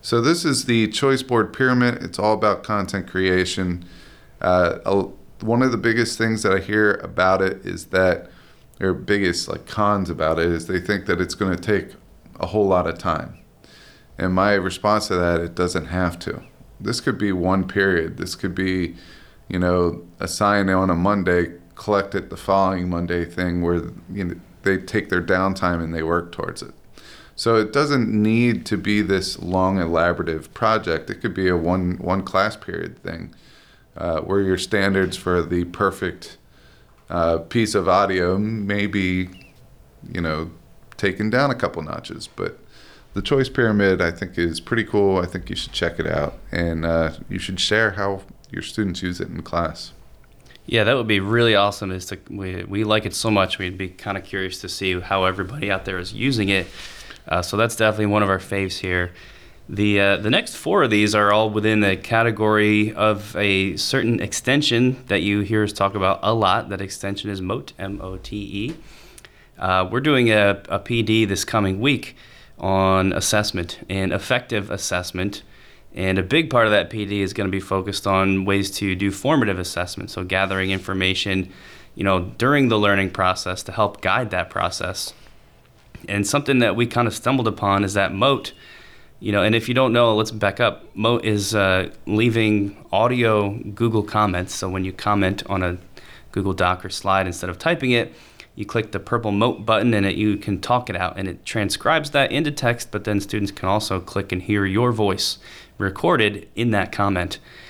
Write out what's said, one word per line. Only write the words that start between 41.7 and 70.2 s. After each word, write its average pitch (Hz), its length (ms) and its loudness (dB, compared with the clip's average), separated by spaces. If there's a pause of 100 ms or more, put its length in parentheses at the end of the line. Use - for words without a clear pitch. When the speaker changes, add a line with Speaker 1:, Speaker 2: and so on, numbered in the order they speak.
Speaker 1:
notches. - 520 -10
But - 240 -6 (560)
the 98 80 -4
choice 135 280 2
pyramid, 101 520 4
I 85 100 2
think, 85 260 -8
is 85 240 0
pretty 113 240 -2
cool. 98 320 2
I 87 80 0
think 87 240 -8
you 90 80 -6
should - 160 -10
check - 260 -2
it 80 80 0
out, 78 280 -2 (180)
and, 85 320 -2
uh, 82 260 2 (160)
you 98 100 -8
should 92 220 -8
share 107 320 2
how 98 300 -4 (280)
your - 120 -8
students 95 420 -4
use 90 160 -4
it 87 80 -6
in 85 140 -10
class. 85 500 -6 (760)
Speaker 2:
Yeah, 113 200 2
that 120 100 4
would 113 120 0
be 104 120 4
really 110 360 4
awesome. 101 360 2
Is 92 140 -8
to, 95 140 -10 (100)
we, 92 340 -8
we 101 220 -2
like 107 200 2
it 90 80 -6
so - 160 -2
much, 95 300 2
we'd 92 180 -6
be 95 120 -6
kinda 95 320 -8
curious 95 400 -6
to 92 80 -10
see 92 280 -2
how 95 280 0
everybody 92 440 -2
out 95 140 -2
there 92 160 -6
is 92 140 -8
using 107 340 0
it. 95 200 2 (600)
Uh, 87 140 0
so 98 160 -4
that's 113 180 0
definitely 107 300 2
one 104 180 4
of 98 60 0
our 95 100 2
faves 98 380 -4
here. 90 340 -2 (560)
The, 104 320 2
uh, 98 180 4
the 104 120 -2
next 196 260 0
four 180 280 0
of 123 60 2
these 104 260 4
are 104 180 4
all 110 160 4
within 107 320 2
the 98 160 2
category 107 960 2
of 104 420 0
a 95 400 2
certain 117 460 0
extension 127 840 0
that 101 140 0
you 101 200 0
hear 107 220 2
us 101 100 -2
talk 98 220 0
about 95 280 2
a 107 100 2
lot. 107 360 2
That 98 100 -6
extension 98 500 -8
is 98 120 -6
mote, 95 360 -6
M 98 240 -8
O 92 160 -10
T 101 200 -10
E. 104 380 -8 (840)
Uh, 92 320 2
we're 117 80 0
doing 131 320 4